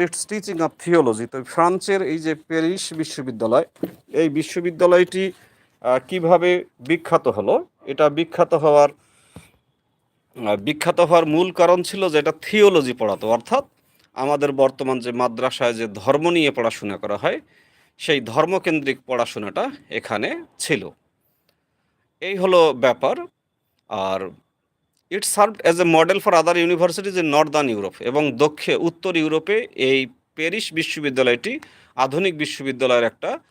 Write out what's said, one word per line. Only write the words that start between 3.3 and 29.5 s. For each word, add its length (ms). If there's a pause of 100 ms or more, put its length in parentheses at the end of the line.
এই 200
বিশ্ববিদ্যালয়টি, 1040 (480)
আহ, 180 (100)
কিভাবে 560 (160)
বিখ্যাত 480
হলো? 380 (200)
এটা 240
বিখ্যাত 440
হওয়ার, 340 (1500)
আহ, 200
বিখ্যাত 440
হওয়ার 260
মূল 260
কারণ 300
ছিল 260
যে 100
এটা 140
থিওলজি 600
পড়াতো, 360
অর্থাৎ 360 (500)
আমাদের 380
বর্তমান 480
যে 120
মাদ্রাসায় 640
যে 120
ধর্ম 440
নিয়ে 200
পড়াশোনা 460
করা 200
হয়, 240 (580)
সেই 220
ধর্মকেন্দ্রিক 840
পড়াশোনাটা 640 (200)
এখানে 540 (140)
ছিল। 320 (1300)
এই 160
হলো 360
ব্যাপার। 440 (720)
আর 420 (800)
it 100
served 420
as 180
a 40
model 340
for 140
other 220
universities 680
in 120
northern 420
Europe। 240
এবং 320
দক্ষে-, 480
উত্তর 360
ইউরোপে 580